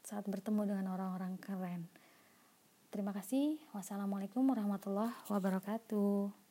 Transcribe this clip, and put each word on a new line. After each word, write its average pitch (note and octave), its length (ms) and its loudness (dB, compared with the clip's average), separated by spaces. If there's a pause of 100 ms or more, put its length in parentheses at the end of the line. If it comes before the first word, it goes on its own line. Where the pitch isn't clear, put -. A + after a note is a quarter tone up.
saat G#3 240 -6
bertemu G#3 480 0
dengan F#3+ 240 -2
orang-orang F#3 400 -4
keren. F3+ 560 -6 (960)
Terima G3+ 240 -2
kasih. C#4 480 2 (160)
Wassalamualaikum G3 720 -2
warahmatullahi G3+ 640 2 (160)
wabarakatuh. G3+ 1200 2